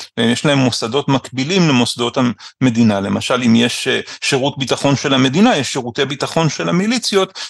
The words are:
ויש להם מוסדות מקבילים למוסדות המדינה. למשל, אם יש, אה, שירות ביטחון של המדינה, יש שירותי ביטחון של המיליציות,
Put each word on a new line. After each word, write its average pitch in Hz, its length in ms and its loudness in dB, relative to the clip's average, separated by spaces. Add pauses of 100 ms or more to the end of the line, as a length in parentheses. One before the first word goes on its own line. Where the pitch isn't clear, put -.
(180)
ויש 117 260 0
להם 143 140 4
מוסדות 127 500 0
מקבילים 143 600 0
למוסדות 120 500 0 (420)
המדינה. 113 400 2
למשל, 110 420 -2
אם 117 140 4
יש, 120 320 0
אה, 117 120 0 (200)
שירות 135 380 0
ביטחון 135 380 0
של - 180 -2
המדינה, 156 420 4
יש 131 160 -4
שירותי 123 320 -4
ביטחון 147 440 -2
של 165 200 -4
המיליציות, 196 720 -2 (120)